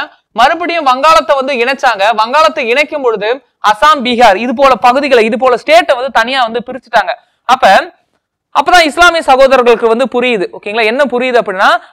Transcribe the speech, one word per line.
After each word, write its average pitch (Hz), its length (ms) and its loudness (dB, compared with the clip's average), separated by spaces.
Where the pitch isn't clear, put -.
மறுபடியும் 330 520 -2
வங்காளத்தை 285 520 2
வந்து 269 180 -4
இணைச்சாங்க. 233 600 -2
வங்காளத்தை 285 540 0
இணைக்கும் 294 340 -2
பொழுது 226 420 -4
அசாம், 294 440 2
பீகார் 226 320 2
இது 240 180 -4
போல 269 200 2
பகுதிகளை, 254 500 2
இது 226 140 -2
போல 247 180 0
ஸ்டேட்டை 302 380 2
வந்து 254 160 -6
தனியா 247 320 -2
வந்து 226 240 -4
பிரிச்சுட்டாங்க. 226 460 -4
அப்ப, 247 480 2
அப்பதான் 339 300 2
இஸ்லாமிய 330 380 0
சகோதரர்களுக்கு 254 680 2
வந்து 226 240 0
புரியுது. 240 400 -2
ஓகேங்களா? 208 320 -6
என்ன 247 200 0
புரியுது 247 360 -2
அப்படின்னா, 202 280 -2